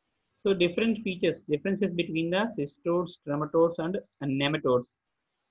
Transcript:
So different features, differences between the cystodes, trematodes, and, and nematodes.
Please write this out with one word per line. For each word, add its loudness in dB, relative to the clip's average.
So 2
different 0
features, -2
differences -2
between -2
the 0
cystodes, -4
trematodes, 2
and, -4
and 0
nematodes. 0